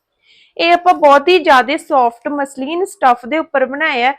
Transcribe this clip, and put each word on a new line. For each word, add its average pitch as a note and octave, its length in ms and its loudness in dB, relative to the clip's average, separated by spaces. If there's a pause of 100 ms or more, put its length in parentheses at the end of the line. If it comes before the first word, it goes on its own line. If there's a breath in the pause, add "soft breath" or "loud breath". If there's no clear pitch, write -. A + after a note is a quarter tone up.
(580 soft breath)
ਇਹ E4+ 160 0
ਆਪਾਂ F4 200 2
ਬਹੁਤ C#4+ 340 4
ਹੀ F4+ 120 4
ਜ਼ਿਆਦਾ C#4+ 380 2
ਸੌਫਟ C4 500 -4
ਮਸਲਿਨ C#4+ 580 -8
ਸਟੱਫ B3+ 400 -2
ਦੇ C4 120 -6
ਉੱਪਰ C#4 280 -4
ਬਣਾਇਆ C4+ 420 -4
ਹੈ। C#4 120 0